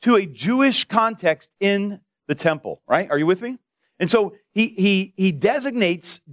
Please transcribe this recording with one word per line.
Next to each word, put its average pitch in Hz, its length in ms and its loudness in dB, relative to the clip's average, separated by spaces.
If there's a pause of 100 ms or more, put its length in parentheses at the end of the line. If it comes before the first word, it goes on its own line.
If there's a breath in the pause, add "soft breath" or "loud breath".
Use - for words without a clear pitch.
to 240 140 4
a 196 100 2
Jewish 208 600 0
context 214 640 -2 (100)
in 202 400 -2 (260)
the 147 80 -2
temple, 147 540 -4
right? 165 200 0
Are 147 100 0
you 151 80 0
with 185 160 0
me? 247 160 -10 (400)
And 175 120 -2
so 214 240 0 (180)
he, 220 160 0
he, 190 480 0
he 190 140 2
designates 208 920 -2 (100)